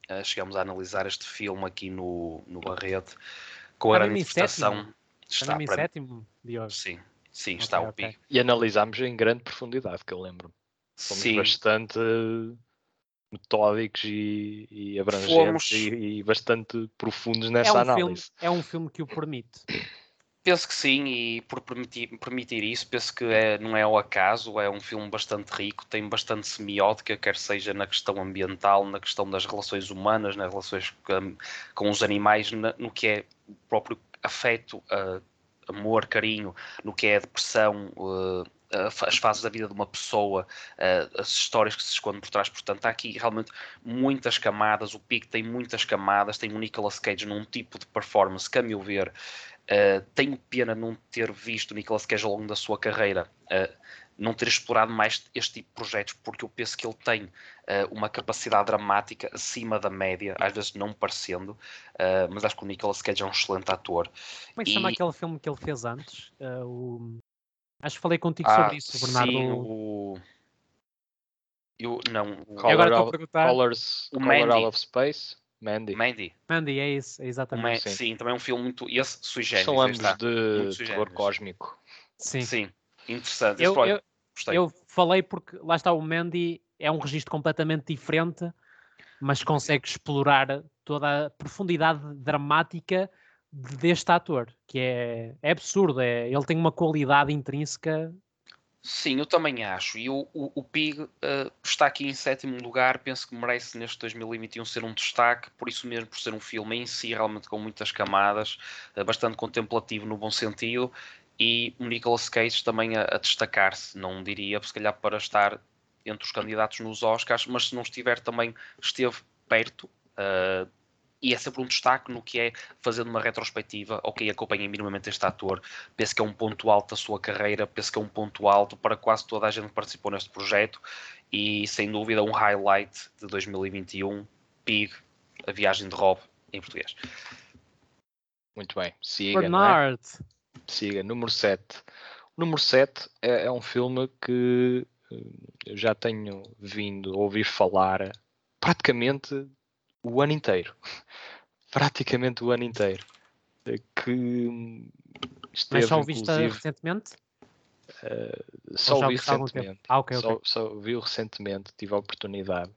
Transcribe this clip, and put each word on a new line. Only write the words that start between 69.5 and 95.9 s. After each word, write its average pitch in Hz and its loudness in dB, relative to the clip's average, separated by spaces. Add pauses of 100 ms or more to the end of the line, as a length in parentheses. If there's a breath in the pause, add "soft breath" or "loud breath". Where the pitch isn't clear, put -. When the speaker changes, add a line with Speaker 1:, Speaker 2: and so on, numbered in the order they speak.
Speaker 1:
o, 107 -6 (1600 soft breath)
eu, 120 -4 (100)
não, 104 -2 (100)
o - -16
Speaker 3:
Color - 6
Speaker 2:
Agora 165 8
estou 117 8
a 113 8
Speaker 3:
of, 117 2
Speaker 2:
perguntar. 156 2
Speaker 3:
Colors, 123 2
Speaker 1:
O 139 -6
Speaker 3:
Color 131 2
Speaker 1:
Mandy. 135 8
Speaker 3:
Out 113 8
of 110 0
Space? - 0 (260)
Mandy. 107 -4
Speaker 1:
Mandy. 110 -2 (160)
Speaker 2:
Mandy, 156 0
é 139 -2
isso, 139 -6
é 131 -10
Speaker 1:
O - -6
Speaker 2:
exatamente. 123 -6
Speaker 1:
Man-, 117 2
Speaker 3:
Sim. 107 -4
Speaker 1:
sim, 113 -2
também 120 -2
é 123 0
um 123 -8
filme 123 -2
muito, 123 -6
esse 123 -2
sui - -6
generis, 101 2
Speaker 3:
São 135 4
Speaker 1:
aí 131 6
Speaker 3:
ambos 120 -2
Speaker 1:
está, 104 2
Speaker 3:
de 110 -4
Speaker 1:
muito 107 2
sui 117 -8
Speaker 3:
terror 107 -2
Speaker 1:
generis. 92 -16
Speaker 3:
cósmico. 101 -4 (360 loud breath)
Speaker 2:
Sim. - -4
Speaker 1:
Sim, 110 -2 (380)
interessante. 117 0
Speaker 2:
Eu, 185 6
Speaker 1:
Esse - 2
pro-, 135 6
Speaker 2:
eu, 202 2 (320)
Speaker 1:
gostei. - -2
Speaker 2:
eu 175 4 (140)
falei 185 4
porque, - -10
lá 165 2
está, 175 4
o 160 4
Mandy 170 -2 (160)
é 156 2
um 160 0
registro 143 -4
completamente 156 0
diferente, 165 0 (720 soft breath)
mas 139 2
consegue 147 2
explorar 139 2 (200)
toda 147 0
a 143 -6
profundidade 160 0 (160)
dramática 151 0 (420 soft breath)
de-, 135 -12
deste 170 4
ator, 156 2 (180)
que 131 -6
é, 120 -2
é 147 2
absurdo, 165 4